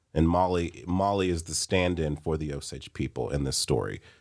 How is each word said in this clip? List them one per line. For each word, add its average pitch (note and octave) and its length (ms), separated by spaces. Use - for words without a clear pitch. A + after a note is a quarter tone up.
And D#2+ 140
Molly, F2 580
Molly F#2+ 440
is E2 140
the D#2+ 100
stand-in E2 640
for D#2 200
the D2+ 160
Osage C#2 400
people B1 380
in C#2 140
this C2+ 120
story, G1+ 440